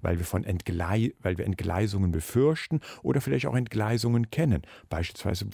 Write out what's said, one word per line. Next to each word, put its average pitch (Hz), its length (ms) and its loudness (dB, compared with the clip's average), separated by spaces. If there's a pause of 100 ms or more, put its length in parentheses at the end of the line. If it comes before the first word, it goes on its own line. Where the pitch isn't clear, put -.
weil 87 160 2
wir 90 60 0
von 87 180 -2
Entglei-, 90 760 0
weil 92 200 -2
wir - 60 -2
Entgleisungen 95 640 0
befürchten 139 680 2 (220)
oder 135 200 0
vielleicht 135 260 0
auch 123 80 -2
Entgleisungen 117 760 2
kennen, 127 320 2 (260)
beispielsweise 87 680 -4